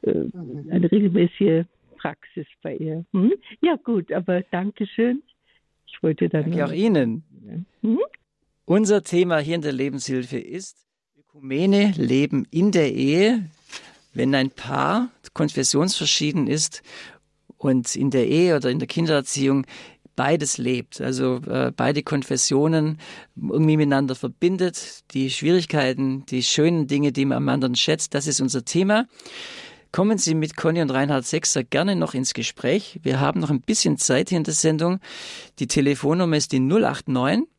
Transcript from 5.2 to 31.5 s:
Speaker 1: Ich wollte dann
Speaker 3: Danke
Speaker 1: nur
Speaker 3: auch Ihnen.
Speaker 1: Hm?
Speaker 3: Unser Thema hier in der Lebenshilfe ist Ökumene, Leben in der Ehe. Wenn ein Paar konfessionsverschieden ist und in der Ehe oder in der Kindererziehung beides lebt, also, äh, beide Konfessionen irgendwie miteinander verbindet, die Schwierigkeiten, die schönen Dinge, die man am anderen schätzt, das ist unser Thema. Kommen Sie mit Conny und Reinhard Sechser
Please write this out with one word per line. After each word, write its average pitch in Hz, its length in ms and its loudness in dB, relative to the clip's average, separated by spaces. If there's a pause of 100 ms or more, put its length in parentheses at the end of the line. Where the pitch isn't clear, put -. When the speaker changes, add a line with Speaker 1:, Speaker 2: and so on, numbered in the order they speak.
Speaker 1:
Ich - 160 -12
wollte 160 260 0
dann 156 140 0
Speaker 3:
Danke 165 140 -2
Speaker 1:
nur 147 100 0
Speaker 3:
auch - 60 -4
Ihnen. 156 500 2 (580)
Speaker 1:
Hm? 226 180 2 (640)
Speaker 3:
Unser 202 360 4
Thema 175 380 2
hier 151 160 -2
in 170 60 -2
der 147 120 -2
Lebenshilfe 131 640 -4
ist - 480 -12 (320)
Ökumene, 170 760 0
Leben 135 560 2
in 185 220 2
der 151 200 2
Ehe. 175 560 2 (640)
Wenn 127 220 0
ein 135 140 2
Paar 143 600 -2 (240)
konfessionsverschieden 151 1160 0
ist - 340 -4 (760)
und 131 380 0
in 135 160 0
der 127 160 2
Ehe 165 280 4
oder 131 140 0
in 139 100 -2
der 131 80 -4
Kindererziehung 139 800 0 (500)
beides 143 420 0
lebt, 123 440 -4
also, 131 460 -2
äh, 127 280 -2
beide 143 280 0
Konfessionen 151 960 0 (360)
irgendwie 156 400 2
miteinander 139 400 2
verbindet, 175 880 -4 (100)
die 135 160 0
Schwierigkeiten, 135 1000 0
die 127 160 -2
schönen 156 440 2
Dinge, 143 240 2
die 139 140 0
man 131 140 0
am 143 100 0
anderen 127 260 0
schätzt, - 380 -2
das 143 140 -2
ist 143 120 -2
unser 131 240 -2
Thema. 208 440 2 (840)
Kommen 208 260 2
Sie 160 180 0
mit 156 200 -2
Conny 165 260 0
und 143 100 0
Reinhard 135 340 0
Sechser 156 400 -2